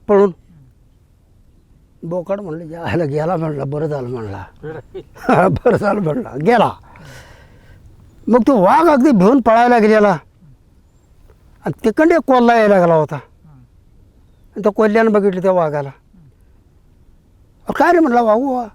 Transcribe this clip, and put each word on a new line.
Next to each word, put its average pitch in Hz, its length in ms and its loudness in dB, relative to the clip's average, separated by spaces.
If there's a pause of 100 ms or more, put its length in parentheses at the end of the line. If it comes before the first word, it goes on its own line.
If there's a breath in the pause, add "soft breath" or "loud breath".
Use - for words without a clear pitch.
पळून. 202 240 2 (1700)
बोकड 180 380 -8
म्हणलं, 170 220 -12
"यायला 165 420 -6
गेला," 151 300 -4
म्हणला, 156 280 -6
"बरं 147 240 -6
झालं," 139 200 -8
म्हणला. 107 360 -10 (200)
<laughs> - 840 -4
"बरं 190 300 -2
झालं," 202 240 -4
म्हणला, 156 300 -6 (140)
"गेला." 196 260 2 (1600 loud breath)
मग 233 200 2
तो 262 140 2
वाघ 269 260 4
अगदी 294 240 4
भिवून 226 300 4
पळायला 240 360 4
गेलेला 208 400 2 (1500)
आणि - 200 -6
तिकडे 320 300 2
एक 311 60 0
कोल्हा 240 340 2
यायला 208 240 4
लागला 170 160 2
होता. 151 200 -2
आणि - 1500 -18
त्या 208 80 0
कोल्ह्यानं 220 400 2
बघितलं 196 300 0
त्या 190 100 2
वाघाला. 151 380 -2
"अरे - 1800 -20
काय 320 180 2
रे," 349 80 2
म्हणला, 240 220 2
"वाघू, 240 420 -2 (120)